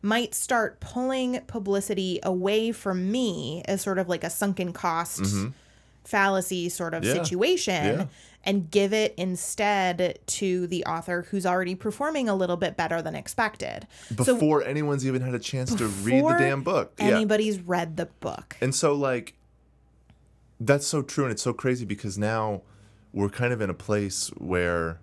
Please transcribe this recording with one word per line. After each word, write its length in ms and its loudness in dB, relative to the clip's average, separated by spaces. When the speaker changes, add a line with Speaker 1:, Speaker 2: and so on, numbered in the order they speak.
Speaker 1:
might 320 0
start 460 0
pulling 640 -2
publicity 760 0
away 500 2
from 400 -2
me 540 -2
as 160 0
sort 160 0
of, 100 0
like, 160 -2
a 60 -4
sunken 420 -2
cost 480 -2
Speaker 2:
Mm-hmm. 280 0
Speaker 1:
fallacy 680 2
sort 220 -4
of 120 -4
Speaker 2:
Yeah. 80 4
Speaker 1:
situation 720 2
Speaker 2:
Yeah. 60 -2
Speaker 1:
and 280 0
give 220 4
it 240 2
instead 1080 0
to 400 0
the 200 -2
author 440 -4
who's 160 0
already 280 2
performing 540 -2
a 60 2
little 220 2
bit 200 -2
better 240 0
than 140 -6
expected. 720 -4
So 100 6
Speaker 2:
Before 300 4
anyone's 420 0
even 160 0
had 120 -2
a 40 0
chance 360 -4
to 120 0
read 300 2
the 60 6
Speaker 1:
before 160 4
Speaker 2:
damn 240 2
book. 360 0
Yeah. 120 2
Speaker 1:
anybody's 500 4
read 360 -2
the 100 -2
book. 540 -10
Speaker 2:
And 140 0
so, 200 4
like, 400 -2
that's 260 2
so 160 0
true, 220 -2
and 80 0
it's 100 -6
so 100 0
crazy 320 -2
because 340 -6
now 440 0
we're 160 0
kind 240 0
of 80 -2
in 100 0
a 40 -2
place 540 -2
where 640 0